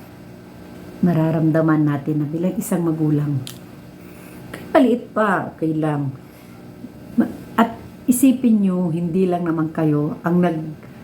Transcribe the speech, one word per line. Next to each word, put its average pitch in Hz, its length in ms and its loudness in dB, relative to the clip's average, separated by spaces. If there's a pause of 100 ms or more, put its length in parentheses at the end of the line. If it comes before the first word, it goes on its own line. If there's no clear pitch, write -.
(1040)
mararamdaman 160 800 4
natin 147 400 0
na - 40 -2
bilang 170 280 -2
isang 170 320 0
magulang. 151 480 2 (1120)
Kahit - 240 -14
maliit 240 400 4
pa, 180 400 0
okay 160 240 -2
lang. 147 320 0 (1120)
Ma-, - 120 -2 (280)
at - 160 2 (320)
isipin 247 560 4
niyo, 180 240 2
hindi 175 400 0
lang 175 160 0
naman 160 320 -2
kayo 151 480 2
ang 175 160 4
nag-, 156 320 0 (320)